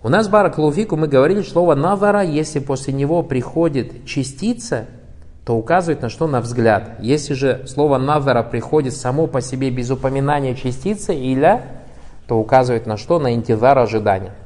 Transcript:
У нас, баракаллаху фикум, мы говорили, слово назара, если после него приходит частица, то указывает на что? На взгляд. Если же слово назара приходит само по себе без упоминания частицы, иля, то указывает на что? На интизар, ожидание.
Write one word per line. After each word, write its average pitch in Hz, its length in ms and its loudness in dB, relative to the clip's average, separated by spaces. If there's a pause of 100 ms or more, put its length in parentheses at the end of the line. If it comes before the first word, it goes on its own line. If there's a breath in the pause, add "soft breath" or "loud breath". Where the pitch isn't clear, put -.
У 113 80 -4
нас, 208 180 2
баракаллаху 160 480 2
фикум, 165 260 -2
мы 156 60 0
говорили, 147 360 4
слово 170 320 2
назара, 202 480 2
если 151 340 -2
после 135 360 -4
него 143 280 0
приходит 135 840 -2
частица, 139 840 -4 (580)
то 120 100 0
указывает 160 460 0
на 120 80 -4
что? 160 180 -4
На 131 140 0
взгляд. 113 580 2
Если 143 360 0
же 127 320 0
слово 143 320 2
назара 135 420 2
приходит 123 540 -2
само 143 320 -2
по 135 120 -2
себе 131 300 -4
без 127 220 -4
упоминания 139 640 0
частицы, 185 580 -4
иля, 139 480 2 (680 loud breath)
то 117 120 2
указывает 120 480 2
на 107 100 -4
что? 165 220 0
На 123 160 0
интизар, 120 420 4
ожидание. 104 540 0 (140)